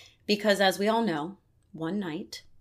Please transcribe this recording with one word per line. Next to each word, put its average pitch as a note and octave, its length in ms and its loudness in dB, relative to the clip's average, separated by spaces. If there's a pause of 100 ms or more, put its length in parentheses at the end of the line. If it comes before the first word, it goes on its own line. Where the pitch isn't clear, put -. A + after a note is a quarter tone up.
(260)
Because G#3 360 2
as F#3 180 4
we G3+ 80 0
all A3+ 160 2
know, E3+ 340 -4 (360)
one E3 260 -4
night D#3 440 -8 (180)